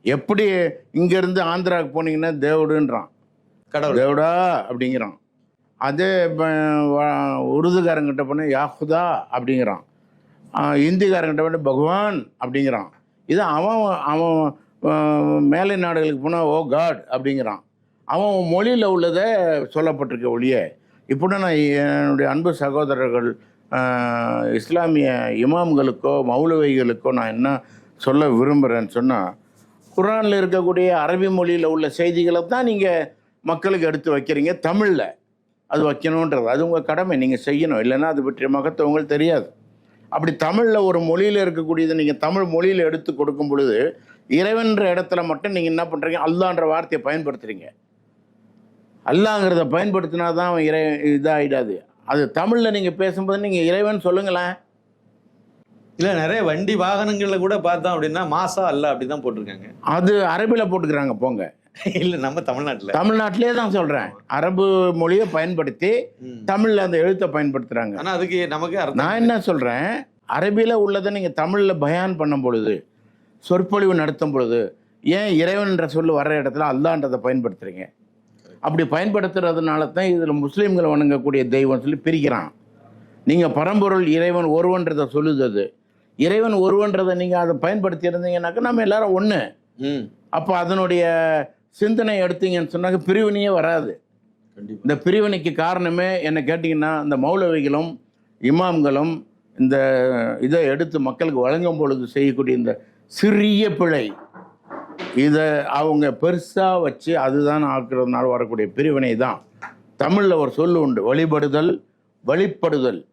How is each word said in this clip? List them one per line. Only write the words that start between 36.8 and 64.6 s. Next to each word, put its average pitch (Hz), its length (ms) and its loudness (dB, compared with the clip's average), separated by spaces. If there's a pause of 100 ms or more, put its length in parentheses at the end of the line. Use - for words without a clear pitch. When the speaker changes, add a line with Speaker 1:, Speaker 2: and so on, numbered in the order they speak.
Speaker 1:
கடமை, 170 340 -2
நீங்க 131 280 0
செய்யணும், 143 360 0
இல்லைன்னா 131 220 2
அது 151 200 0
பற்றிய 135 360 -2
மகத்துவங்கள் 151 480 0
தெரியாது. 151 460 0 (560)
அப்படி 156 240 -2
தமிழ்ல 208 520 2
ஒரு 180 140 2
மொழியில 185 400 2
இருக்கக்கூடியதை 165 560 0
நீங்க 151 180 2
தமிழ் 180 300 0
மொழியில 180 340 2
எடுத்து 160 380 0
கொடுக்கும் 147 340 -2
பொழுது 139 520 2 (280)
இறைவன்ற 208 680 2
இடத்துல 180 300 -2
மட்டும் 165 280 -4
நீங்க 170 160 -2
என்ன 165 160 0
பண்றீங்க, 160 420 -4
அல்லான்ற 170 400 0
வார்த்தையை 156 480 -2
பயன்படுத்துறீங்க. 113 520 -8 (1400)
அல்லாங்கிறத 185 640 2
பயன்படுத்தினா 170 640 -2
தான் 175 140 0
அவன் 165 160 0
இறை-, 156 400 0
இதாயிடாது. 143 720 0 (280)
அது 143 300 0
தமிழ்ல 220 360 2
நீங்க 196 200 -2
பேசும்போது 190 500 -2
நீங்க 202 160 -2
இறைவன் 190 440 0
சொல்லுங்களேன். 180 540 -2 (1400)
Speaker 2:
இல்ல, 175 220 0
நிறைய 202 220 0
வண்டி 185 340 -2
வாகனங்கள்ல 196 600 -2
கூட 196 200 0
பார்த்தோம் 170 440 -2
அப்படின்னா, 156 340 -2
மாசா 185 280 -2
அல்ல 147 280 0
அப்படிதான் 131 300 -6
போட்டிருக்காங்க. 104 580 -8
Speaker 1:
அது 180 340 2
அரபில 202 540 0
போட்டுக்கிறாங்க, 147 500 -2
போங்க. 107 360 -4 (180)
Speaker 2:
<laughs> - 220 -8
இல்ல, 180 220 -2
நம்ம 139 240 -4
தமிழ்நாட்டுல. 127 600 -4
Speaker 1:
தமிழ்நாட்டிலே 220 520 0
தான் 226 160 -2
சொல்றேன். 147 380 -2 (180)
அரபு 185 680 2